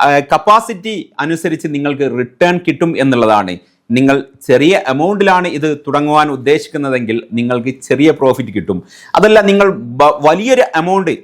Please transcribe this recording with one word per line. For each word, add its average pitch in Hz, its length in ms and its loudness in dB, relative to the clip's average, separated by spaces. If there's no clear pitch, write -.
ആ, 139 40 4
കപ്പാസിറ്റി 214 600 0
അനുസരിച്ച് 160 520 -4
നിങ്ങൾക്ക് 143 300 -4
റിട്ടേൺ 175 360 0
കിട്ടും 165 260 -2
എന്നുള്ളതാണ്. 110 500 2
നിങ്ങൾ 135 180 2
ചെറിയ 143 260 4
എമൗണ്ടിലാണ് 185 540 0
ഇത് 151 100 -4
തുടങ്ങുവാൻ 147 420 0
ഉദ്ദേശിക്കുന്നതെങ്കിൽ 131 800 -2
നിങ്ങൾക്ക് 120 340 -2
ചെറിയ 143 220 2
പ്രോഫിറ്റ് 127 340 0
കിട്ടും. 90 240 -4
അതല്ല, 214 180 6
നിങ്ങൾ 196 180 4
ബ-, 147 160 4
വലിയൊരു 226 380 2
എമൗണ്ട് 180 320 -2